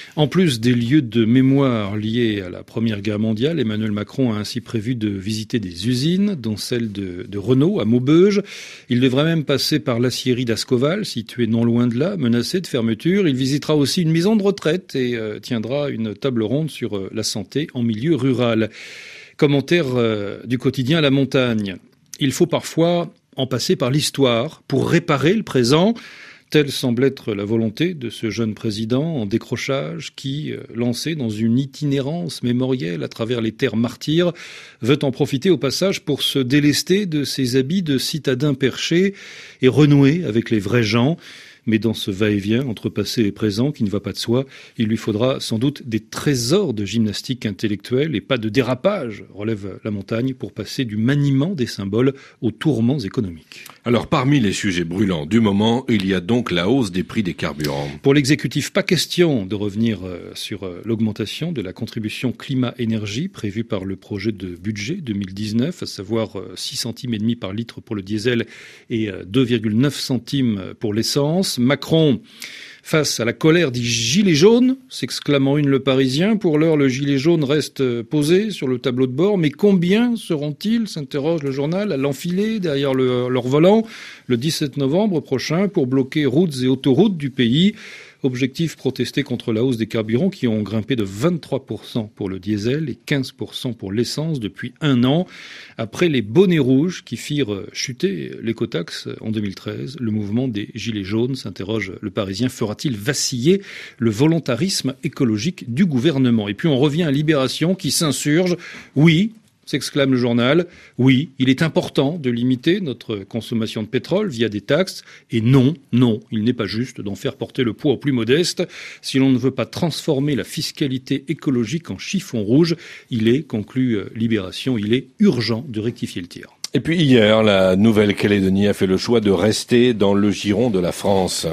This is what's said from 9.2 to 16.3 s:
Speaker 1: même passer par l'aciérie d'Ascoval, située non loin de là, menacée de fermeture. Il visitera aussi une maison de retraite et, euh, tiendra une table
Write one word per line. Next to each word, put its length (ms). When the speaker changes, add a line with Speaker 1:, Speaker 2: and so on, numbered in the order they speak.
Speaker 1:
même 200
passer 360
par 200
l'aciérie 460
d'Ascoval, 580
située 440
non 160
loin 240
de 100
là, 180
menacée 460
de 60
fermeture. 600
Il 80
visitera 400
aussi 280
une 80
maison 240
de 80
retraite 520
et, 200
euh, 240
tiendra 500
une 240
table 300